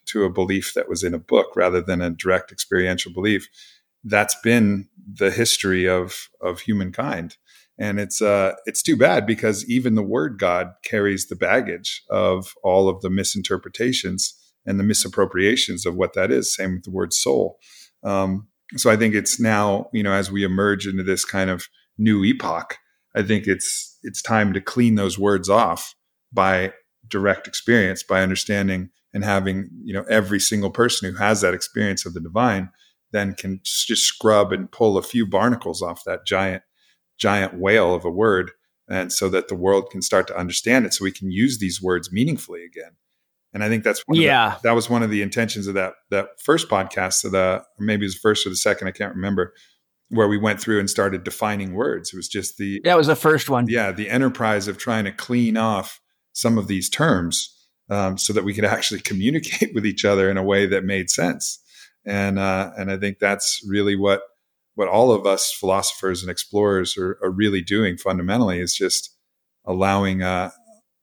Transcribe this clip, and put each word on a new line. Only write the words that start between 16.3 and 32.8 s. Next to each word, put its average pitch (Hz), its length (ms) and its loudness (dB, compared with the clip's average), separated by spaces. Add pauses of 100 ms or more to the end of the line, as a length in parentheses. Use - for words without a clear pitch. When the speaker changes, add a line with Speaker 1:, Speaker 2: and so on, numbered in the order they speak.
Speaker 1:
is. - 240 0
Same 95 200 -4
with 92 100 -8
the 95 60 -14
word 92 220 -4
soul. 110 460 0 (460)
Um, 95 440 -2 (280)
so 123 140 4
I 107 60 6
think 110 180 2
it's - 260 -2
now, 104 520 2
you 107 100 -2
know, 98 100 0
as 95 180 0
we 101 140 -2
emerge 95 420 0
into 95 160 -4
this 92 220 -2
kind 95 260 -2
of 90 160 -6 (320)
new 107 260 4
epoch, 98 540 -2 (360)
I 110 80 0
think 104 240 0
it's, - 560 -4
it's - 200 -10
time 107 300 2
to 95 80 -2
clean 120 340 2
those 98 240 0
words 98 300 2
off 98 460 2 (380)
by 95 400 2 (360)
direct 98 380 0
experience, 95 560 0
by 95 200 2
understanding 95 680 -2 (220)
and 101 120 -4
having, 98 440 0 (140)
you 110 100 -10
know, 95 160 -6
every 104 320 2
single 101 300 0
person 117 400 0
who 90 80 -12
has 104 220 2
that 90 140 2
experience 98 520 -4
of 85 80 -12
the 87 60 -8
divine 95 500 0 (400)